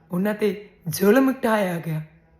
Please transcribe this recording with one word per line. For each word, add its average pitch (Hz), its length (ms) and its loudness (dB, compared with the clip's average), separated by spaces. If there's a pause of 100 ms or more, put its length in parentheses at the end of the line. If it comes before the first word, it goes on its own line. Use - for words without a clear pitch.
(100)
ਉਹਨਾਂ 196 240 -2
'ਤੇ 208 340 -4 (200)
ਜ਼ੁਲਮ 247 440 4
ਢਾਇਆ 214 460 -2
ਗਿਆ। 156 240 -6 (380)